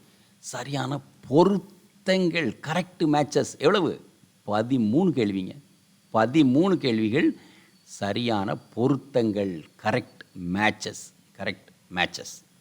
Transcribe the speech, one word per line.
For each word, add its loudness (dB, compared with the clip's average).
சரியான -6
பொருத்தங்கள், 0
கரெக்ட் -6
மேட்சஸ். 0
எவ்வளவு? 2
பதிமூணு 2
கேள்விங்க. -2
பதிமூணு 4
கேள்விகள் 0
சரியான -4
பொருத்தங்கள், -2
கரெக்ட் -4
மேட்சஸ், -2
கரெக்ட் -10
மேட்சஸ். -6